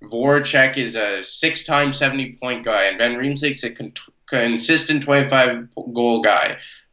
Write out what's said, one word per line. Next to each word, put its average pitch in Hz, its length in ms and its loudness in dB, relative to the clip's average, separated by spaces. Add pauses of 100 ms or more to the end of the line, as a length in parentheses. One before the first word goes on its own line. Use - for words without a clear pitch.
Voracek 135 760 2
is 113 180 -4
a 101 260 -2
six-time 147 720 -2
seventy-point 127 720 -4
guy, 107 200 2
and 95 120 0
Van 120 200 0
Riemsdyk's 139 480 -4
a 117 60 -6
con-, 113 220 -14 (340)
consistent 135 760 0
twenty-five 135 720 2
goal 120 480 0
guy. - 340 2 (360)